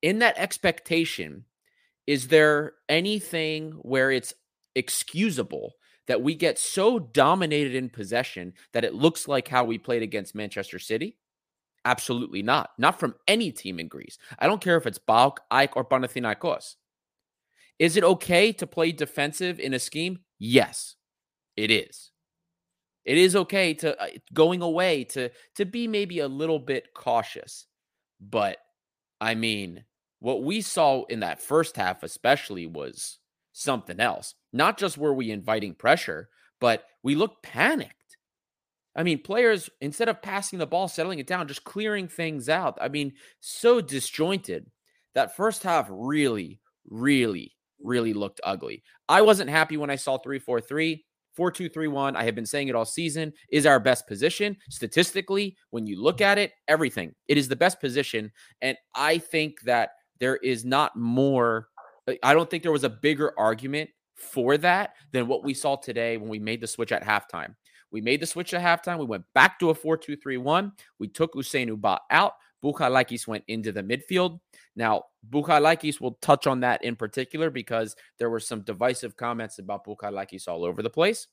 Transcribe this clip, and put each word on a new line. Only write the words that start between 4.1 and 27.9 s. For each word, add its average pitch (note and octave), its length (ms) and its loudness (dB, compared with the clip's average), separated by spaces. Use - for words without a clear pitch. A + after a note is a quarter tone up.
it's B2+ 220 -2
excusable C3 1000 -4
that A#2+ 140 2
we D3 140 0
get D#3 240 0
so A3 400 2
dominated D3 760 2
in B2+ 140 -4
possession G2 640 -4
that A#2 100 0
it - 100 -2
looks D3 340 2
like C#3 200 -2
how B2+ 160 2
we A2+ 140 -2
played A#2+ 260 -2
against G2+ 320 -8
Manchester G#2 440 -8
City? C3 380 -4
Absolutely A#2+ 580 -2
not. B2 360 0
Not C#3+ 220 2
from C3+ 160 -4
any G#3 240 2
team F#2 280 -10
in E2 80 -8
Greece. - 300 -18
I C3+ 100 2
don't G3 140 2
care F3 160 2
if D#3+ 80 0
it's G#2+ 140 -4
paok, A#2+ 380 4
aik, C3+ 240 4
or B2+ 100 -2
Panathinaikos. B2+ 920 -2
Is D#3+ 180 4
it G3 60 4
okay F3+ 500 4
to F3 140 -8
play E3+ 240 0
defensive D#3 680 -4
in C3+ 140 -4
a B2+ 60 -2
scheme? F3 400 -6
Yes, A#2 560 2
it G#2+ 140 2
is. - 400 -2
It C#3 120 2
is F#3 180 6
okay F#3 400 2
to, D3+ 260 -4
uh, F#2+ 60 -6
going E3+ 280 6
away E3+ 440 2
to, B2+ 240 -6
to G3+ 100 -2
be A#3 220 -6
maybe G3+ 320 -4
a C#3+ 80 -2
little D3+ 320 -2
bit C3 340 -6
cautious. - 720 -4